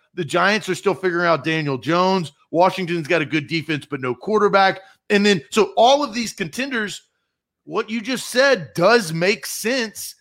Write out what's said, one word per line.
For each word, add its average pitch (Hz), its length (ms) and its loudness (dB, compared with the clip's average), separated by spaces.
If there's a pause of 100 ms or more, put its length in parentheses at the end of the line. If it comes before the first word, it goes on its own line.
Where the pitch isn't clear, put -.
(140)
The 185 100 -4
Giants 180 460 0
are 180 40 0
still 185 200 0
figuring 175 320 -2
out 165 180 2
Daniel 156 320 -2
Jones. 175 560 0 (180)
Washington's 175 560 0
got 165 140 2
a 151 60 -2
good 143 220 -4
defense, 160 360 -4
but 139 160 -8
no 127 140 -4
quarterback. 196 680 2 (300)
And 202 160 2
then, 202 240 2
so 196 260 0
all 269 260 6
of 233 120 -6
these 226 180 -6
contenders, 214 680 -8 (640)
what 202 260 -6
you 226 100 -4
just 226 280 -6
said 247 460 2
does 190 380 4
make 180 320 0
sense 226 760 -6